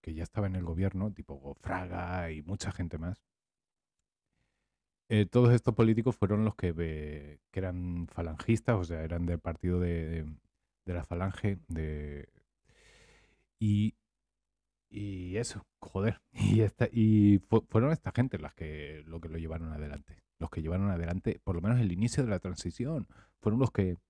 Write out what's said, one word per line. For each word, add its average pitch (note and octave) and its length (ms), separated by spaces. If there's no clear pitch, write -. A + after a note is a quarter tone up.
que E2 120
ya D#2+ 100
estaba G2+ 240
en F#2 100
el F2+ 80
gobierno, F#2+ 480
tipo C#2 420
Fraga F2 760
y D#2 140
mucha F#2+ 300
gente E2 240
más. E2+ 260
Eh, G#2+ 160
todos A#2+ 280
estos A#2 200
políticos A2+ 440
fueron G#2 260
los G#2+ 120
que, F2 220
eh, D2+ 640
que - 80
eran F2+ 480
falangistas, F#2 680
o F#2 80
sea, E2 200
eran E2+ 220
del E2+ 140
partido F2+ 400
de, E2 440
de, D2+ 120
de F2+ 80
la E2+ 120
Falange, F#2 540
de... D2+ 600
y, G#2 360
y F#2+ 480
eso, A#2 280
joder, G2+ 480
<laughs> - 60
y G#2 280
esta, G#2+ 300
y G#2+ 560
fu-, A2+ 220
fueron C3 240
esta - 180
gente A#2+ 280
las D2+ 140
que, D2+ 520
lo E2 160
que E2 80
lo D#2+ 80
llevaron D#2+ 340
adelante, D2 500
los E2+ 100
que - 120
llevaron F#2 280
adelante, F2 560
por F2+ 100
lo E2 60
menos A#2 180
el G2 140
inicio A#2 300
de A#2+ 60
la F#2+ 100
transición, A#2+ 680
fueron A2 220
los B2+ 100
que F#2 260